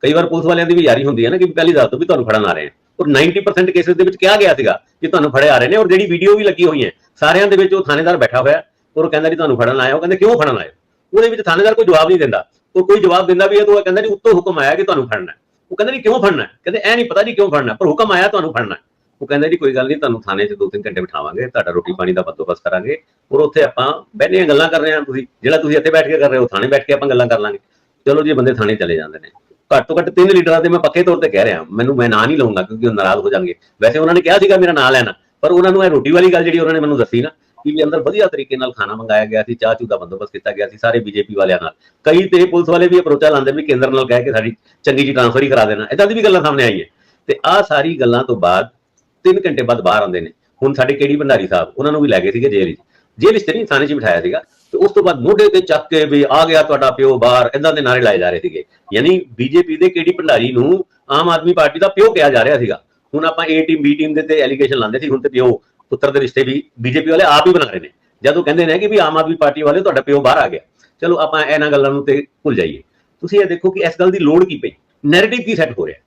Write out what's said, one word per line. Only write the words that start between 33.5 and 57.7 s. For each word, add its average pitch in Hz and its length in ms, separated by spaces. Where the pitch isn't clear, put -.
ਵੈਸੇ 156 180
ਉਹਨਾਂ 165 140
ਨੇ 175 80
ਕਿਹਾ 175 160
ਸੀਗਾ 196 200
ਮੇਰਾ 180 140
ਨਾਂ 135 200
ਲੈਣਾ, 117 220
ਪਰ 156 100
ਉਹਨਾਂ 180 200
ਨੂੰ 190 140
ਇਹ 180 40
ਰੋਟੀ 143 220
ਵਾਲੀ 180 220
ਗੱਲ 165 100
ਜਿਹੜੀ 170 160
ਉਹਨਾਂ 160 140
ਨੇ 160 60
ਮੈਨੂੰ 147 180
ਦੱਸੀ 117 240
ਨਾ 151 80
ਕਿ 147 80
ਵੀ 156 120
ਅੰਦਰ 151 160
ਵਧੀਆ 190 280
ਤਰੀਕੇ 139 300
ਨਾਲ 131 140
ਖਾਣਾ 104 240
ਮੰਗਾਇਆ 110 300
ਗਿਆ 107 180
ਸੀ, 120 120
ਚਾਹ 113 180
ਚੂਹ 113 140
ਦਾ 104 100
ਬੰਦੋਬਸਤ 95 340
ਕੀਤਾ 104 200
ਗਿਆ 101 160
ਸੀ 107 100
ਸਾਰੇ 117 220
ਬੀਜੇਪੀ 104 360
ਵਾਲਿਆਂ 92 260
ਨਾਲ। 80 120
ਕਈ 165 240
ਤੇ 180 180
ਪੁਲਿਸ 170 240
ਵਾਲੇ 175 180
ਵੀ 180 120
ਅਪਰੋਚਾਂ 151 320
ਲਾਉਂਦੇ 135 200
ਵੀ 147 120
ਕੇਂਦਰ 131 280
ਨਾਲ 131 140
ਕਹਿ 123 180
ਕੇ 139 80
ਸਾਡੀ 110 240
ਚੰਗੀ 139 200
ਜਿਹੀ 139 100
ਟ੍ਰਾਂਸਫਰ 127 300
ਹੀ 139 40
ਕਰਾ 127 180
ਦੇਣਾ, 104 280
ਏਦਾਂ 202 140
ਦੀ 220 60
ਵੀ 220 100
ਗੱਲਾਂ 190 180
ਸਾਹਮਣੇ 139 220
ਆਈ 101 180
ਹੈ। - 40
ਤੇ 135 180
ਆਹ 190 180
ਸਾਰੀ 151 360
ਗੱਲਾਂ 120 240
ਤੋਂ 123 120
ਬਾਅਦ 90 340
ਤਿੰਨ 185 200
ਘੰਟੇ 135 180
ਬਾਅਦ 117 180
ਬਾਹਰ 104 200
ਆਉਂਦੇ 90 200
ਨੇ। 80 100
ਹੁਣ 135 100
ਸਾਡੇ 131 200
ਕੇ 139 140
ਡੀ 143 80
ਭੰਡਾਰੀ 131 320
ਸਾਹਿਬ, 90 300
ਉਹਨਾਂ 143 140
ਨੂੰ 151 100
ਵੀ 147 60
ਲੈ 101 120
ਗਏ 95 120
ਸੀਗੇ 117 180
ਜੇਲ੍ਹ 95 240
'ਚ, - 40
ਜੇਲ੍ਹ 214 220
'ਚ - 40
ਤੇ 160 100
ਨਹੀਂ, 226 120
ਥਾਣੇ 139 220
'ਚ 147 60
ਬਿਠਾਇਆ 98 280
ਸੀਗਾ। 90 200
ਤੇ - 40
ਉਸ 202 140
ਤੋਂ - 120
ਬਾਅਦ 170 160
ਮੋਢੇ 208 300
ਤੇ 185 120
ਚੱਕ 156 280
ਕੇ 156 160
ਵੀ 143 260
"ਆ 160 140
ਗਿਆ 156 180
ਤੁਹਾਡਾ 135 280
ਪਿਓ 135 260
ਬਾਹਰ", 120 380
ਏਦਾਂ 151 180